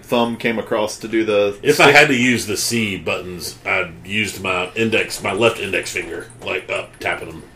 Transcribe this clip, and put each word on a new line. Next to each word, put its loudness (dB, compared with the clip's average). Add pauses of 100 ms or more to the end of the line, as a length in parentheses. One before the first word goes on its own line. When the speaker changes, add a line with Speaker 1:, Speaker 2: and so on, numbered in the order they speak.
Speaker 1:
thumb 0
came -2
across -4
to -10
do 0
the 2
Speaker 2:
If 4
I 8
Speaker 1:
stick. 8
Speaker 2:
had 8
to 4
use 2
the -2
C -2
buttons, -8
I 0 (160)
used -4
my -2
index, 0
my -2
left 2
index -4
finger, -8 (180)
like, -6
up, -8
tapping -6
them. -14 (140)